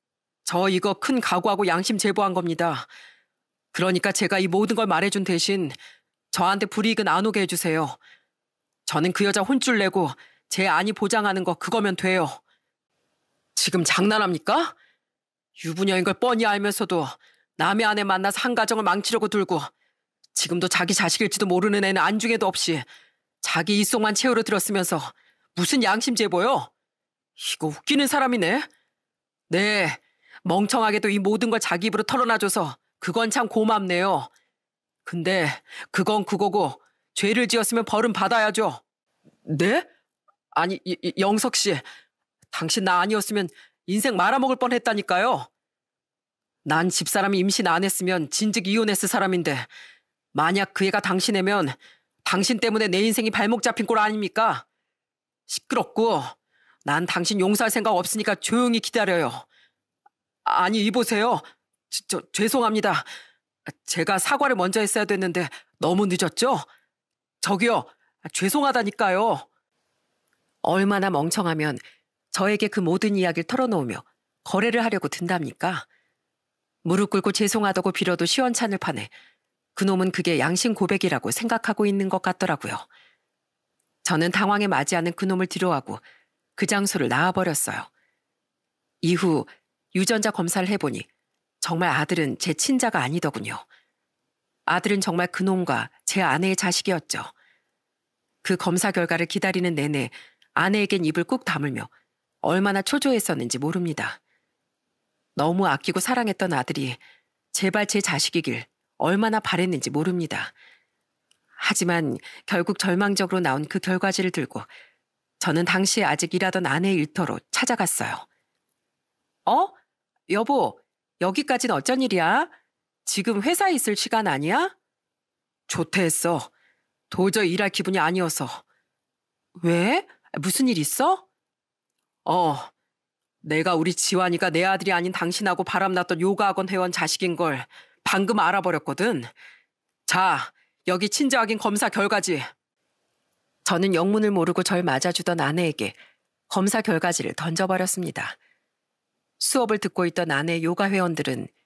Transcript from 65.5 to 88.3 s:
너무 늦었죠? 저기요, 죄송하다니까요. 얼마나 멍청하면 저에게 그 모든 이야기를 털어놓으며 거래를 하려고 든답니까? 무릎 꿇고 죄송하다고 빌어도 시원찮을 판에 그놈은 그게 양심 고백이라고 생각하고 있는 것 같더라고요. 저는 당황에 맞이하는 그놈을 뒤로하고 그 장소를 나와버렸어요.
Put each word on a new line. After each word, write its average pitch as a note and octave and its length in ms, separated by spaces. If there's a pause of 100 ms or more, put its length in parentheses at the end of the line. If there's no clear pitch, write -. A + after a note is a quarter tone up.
너무 F3+ 280
늦었죠? F#3 520 (840)
저기요, G3 460 (460)
죄송하다니까요. G#3 1160 (1120)
얼마나 G3 480
멍청하면 D#3+ 680 (520)
저에게 G#3 380
그 G#3 120
모든 F#3+ 360
이야기를 E3+ 280
털어놓으며 F3 580 (420)
거래를 A3+ 400
하려고 G3+ 240
든답니까? E3+ 800 (1000)
무릎 F#3+ 260
꿇고 G3 220
죄송하다고 G3 600
빌어도 F3 340
시원찮을 A#3 520
판에 A2 300 (640)
그놈은 F#3+ 360
그게 E3+ 280
양심 F3+ 360
고백이라고 F#3 560
생각하고 A3 560
있는 G3 220
것 F#3 140
같더라고요. F3 540 (1300)
저는 E3+ 280
당황에 G3+ 340
맞이하는 E3+ 460
그놈을 F#3 340
뒤로하고 C#3+ 520 (580)
그 G3 100
장소를 G3 420
나와버렸어요. D#3+ 800 (1120)